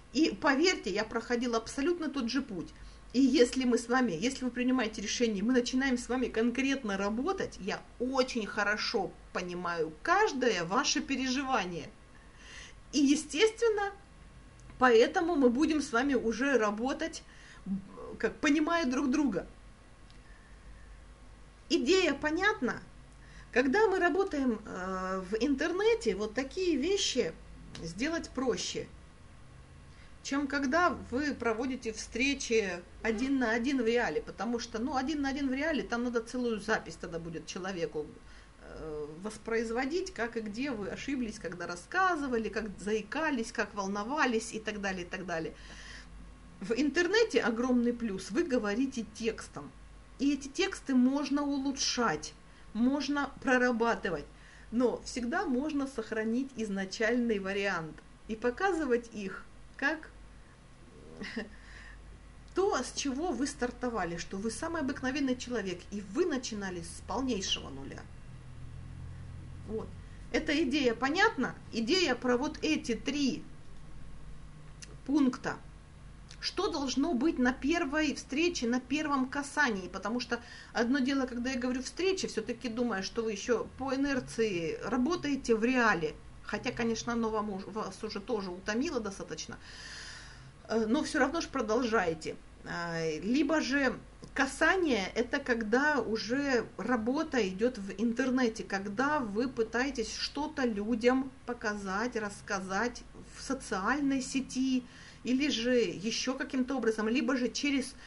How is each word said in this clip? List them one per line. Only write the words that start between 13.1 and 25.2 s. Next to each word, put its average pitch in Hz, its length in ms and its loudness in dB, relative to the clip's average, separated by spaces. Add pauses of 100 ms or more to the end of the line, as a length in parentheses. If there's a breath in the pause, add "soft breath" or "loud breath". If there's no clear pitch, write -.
поэтому 254 580 8
мы 262 120 8
будем 294 320 4
с - 100 -4
вами 262 240 4
уже 226 440 4
работать, 240 640 0 (960 loud breath)
как - 180 -2
понимая 320 480 4
друг 254 260 2
друга. 254 360 2 (2250 loud breath)
Идея 320 420 4
понятна? 311 720 0 (720 loud breath)
Когда 277 340 4
мы 381 120 4
работаем, 294 680 2
э, 185 640 -4